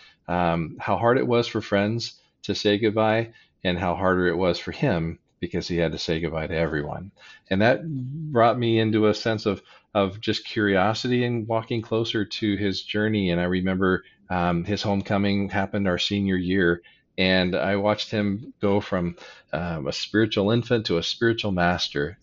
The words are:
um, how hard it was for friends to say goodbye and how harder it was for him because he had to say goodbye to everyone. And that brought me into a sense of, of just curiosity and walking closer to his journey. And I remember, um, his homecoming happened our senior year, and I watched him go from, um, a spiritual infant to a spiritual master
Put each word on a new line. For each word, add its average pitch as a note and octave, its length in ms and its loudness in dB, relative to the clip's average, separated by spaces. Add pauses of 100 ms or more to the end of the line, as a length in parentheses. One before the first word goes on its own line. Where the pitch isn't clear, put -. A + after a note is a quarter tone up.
(300)
um, E2+ 500 0
how G#2 160 -2
hard A#2 220 4
it B2+ 100 0
was A#2+ 200 2
for - 120 -4
friends G#2+ 540 -2 (300)
to G2 120 -4
say G#2 220 2
goodbye A2 560 2 (280)
and F2+ 160 0
how F2 160 0
harder F#2 340 2
it E2+ 100 0
was F2 200 0
for - 140 -10
him E2+ 480 -2 (220)
because E2+ 260 -6
he F2+ 80 -4
had E2 160 0
to D2+ 60 -8
say E2 240 -2
goodbye D#2 260 -4
to D#2 80 -6
everyone. D2+ 560 -4 (380)
And F#2+ 120 0
that A#2+ 200 4 (500)
brought A#2 260 4
me A#2 220 2
into G#2+ 280 4
a G#2 60 4
sense G#2+ 320 -2
of, G2 160 0 (320)
of G2 280 0
just - 240 -4
curiosity G#2+ 800 2
and A#2+ 200 -2
walking A2+ 360 -2
closer A2+ 420 -2
to G2+ 320 -2
his G2 280 -2
journey. G#2 480 0
And F2 100 2
I F2 40 0
remember, F#2 600 0 (240)
um, F2 340 0
his G2 180 -4
homecoming G2+ 680 0
happened G2 400 -2
our F2 100 0
senior G2 380 0
year, F2+ 440 2 (340)
and F#2 400 2
I F#2 200 0
watched G#2 340 0
him G#2 500 -2
go G2+ 200 2
from, F2+ 380 -4 (340)
um, D#2+ 340 -4
a D2 80 -4
spiritual G#2+ 560 0
infant A#2 380 0
to F2 100 2
a E2 60 -2
spiritual A2+ 480 -2
master F2+ 720 0